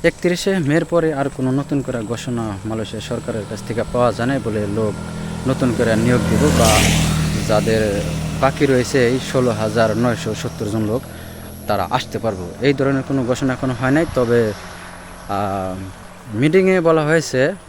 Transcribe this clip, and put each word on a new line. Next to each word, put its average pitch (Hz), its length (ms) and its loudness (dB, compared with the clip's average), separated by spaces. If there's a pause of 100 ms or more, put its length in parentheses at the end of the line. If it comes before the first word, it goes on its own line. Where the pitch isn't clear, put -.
একত্রিশে 180 520 0
মের 156 260 2
পরে 160 300 0
আর 139 220 0
কোনো 131 140 0
নতুন 139 320 0
করে 120 200 -4
ঘোষণা 113 600 -4
মালয়েশিয়া 107 360 -6
সরকারের 113 500 -6
কাছ 101 180 -8
থেকে 113 140 -2 (100)
পাওয়া 123 200 4
যায় 117 160 -2
না 135 160 0
বলে 107 220 -2
লোক 104 280 0 (520)
নতুন 131 320 2
করে 113 180 4
নিয়োগ 120 240 4
দিব 110 380 4
বা 110 220 6 (680)
যাদের 107 520 2 (400)
বাকি 139 260 4
রয়েছে 127 400 4
এই 127 120 2 (140)
ষোলো 127 180 2
হাজার 110 480 2
নয়শো 113 360 0
সত্তর - 320 -6
জন 107 160 -2
লোক, 110 200 -2 (640)
তারা 98 240 0
আসতে 127 280 -2
পারবো, 92 320 -4 (100)
এই 139 140 2
ধরনের 135 340 0
কোনো 135 160 0
ঘোষণা 127 280 0
এখনো 127 220 -2
হয় 127 160 -2
নাই। 160 240 2
তবে, 117 380 2 (760)
আহ, 98 480 -2 (580)
মিটিংয়ে 185 460 4
বলা 160 240 4
হয়েছে 147 480 2 (160)